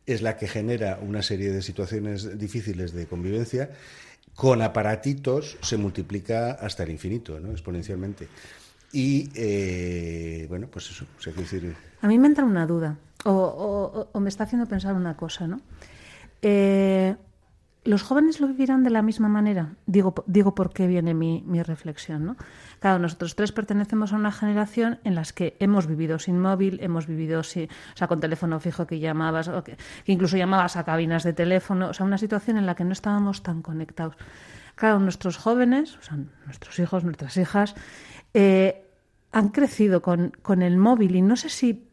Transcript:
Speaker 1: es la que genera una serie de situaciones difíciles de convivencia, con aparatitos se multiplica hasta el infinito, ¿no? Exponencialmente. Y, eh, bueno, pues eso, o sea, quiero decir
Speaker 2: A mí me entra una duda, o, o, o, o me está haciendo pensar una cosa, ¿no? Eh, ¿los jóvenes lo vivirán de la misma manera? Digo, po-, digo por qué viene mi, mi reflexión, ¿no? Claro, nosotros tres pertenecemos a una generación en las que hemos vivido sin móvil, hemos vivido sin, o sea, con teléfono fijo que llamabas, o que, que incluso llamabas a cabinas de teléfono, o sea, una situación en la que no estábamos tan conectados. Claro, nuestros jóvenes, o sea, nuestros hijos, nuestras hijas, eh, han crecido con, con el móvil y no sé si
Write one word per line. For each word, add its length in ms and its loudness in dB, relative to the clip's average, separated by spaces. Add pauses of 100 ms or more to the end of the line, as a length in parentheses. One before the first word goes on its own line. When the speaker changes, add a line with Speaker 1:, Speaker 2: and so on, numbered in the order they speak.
Speaker 1:
es 160 -2
la 160 -2
que 100 -6
genera 540 -4
una 220 -6
serie 280 -2
de 120 -4
situaciones 760 -6
difíciles 560 -6
de 140 -8
convivencia, 640 -4 (640)
con 260 4
aparatitos 1000 -2
se 140 -4
multiplica 760 -4
hasta 320 -8
el 80 -6
infinito, 500 -8
¿no? 100 -10
Exponencialmente. 760 -8 (640)
Y, 420 0
eh, 1120 -4
bueno, 240 -10
pues 200 -14
eso, 140 -14 (120)
o 40 -20
sea, 120 -10
quiero 160 -8
decir 260 -8 (260)
Speaker 2:
A 60 2
mí 100 6
me 100 8
entra 180 4
una 200 2
duda, 320 -2 (280)
o, 60 4
o, 720 -2
o, 120 -10
o 80 -4
me 80 0
está 160 -4
haciendo 200 -2
pensar 280 -4
una 240 -2
cosa, 300 -8
¿no? 120 -6 (840)
Eh, 760 4 (680)
¿los 200 2
jóvenes 360 2
lo 80 2
vivirán 360 2
de 60 4
la 120 4
misma 280 2
manera? 440 0 (120)
Digo, 280 4
po-, 140 -6
digo 280 6
por 180 0
qué 140 2
viene 260 2
mi, 320 0
mi 180 0
reflexión, 640 -8
¿no? 120 -8 (420)
Claro, 200 4
nosotros 360 -4
tres 160 0
pertenecemos 640 -2
a 20 0
una 160 0
generación 720 0
en 120 0
las 180 -4
que 260 -4
hemos 280 4
vivido 320 -2
sin 200 0
móvil, 420 2
hemos 260 -2
vivido 360 -4
sin, 220 -6
o 320 -20
sea, 100 -2
con 120 0
teléfono 400 -2
fijo 280 -4
que 120 -6
llamabas, 480 -2
o 160 -6
que, 120 -16 (300)
que 60 2
incluso 260 2
llamabas 400 2
a 60 -4
cabinas 400 0
de 100 0
teléfono, 560 0
o 40 -6
sea, 120 -2
una 120 0
situación 400 -2
en 80 2
la 100 0
que 100 -4
no 80 0
estábamos 500 -2
tan 180 -6
conectados. 540 -8 (600)
Claro, 240 4
nuestros 380 0
jóvenes, 600 2
o 40 -20
sea, 160 -10 (280)
nuestros 340 -12
hijos, 240 0
nuestras 320 -6
hijas, 400 0 (580)
eh, 520 6 (460)
han 180 4
crecido 520 4
con, 300 2 (100)
con 220 2
el 140 4
móvil 380 6
y 60 6
no 140 6
sé 140 -6
si 240 2 (200)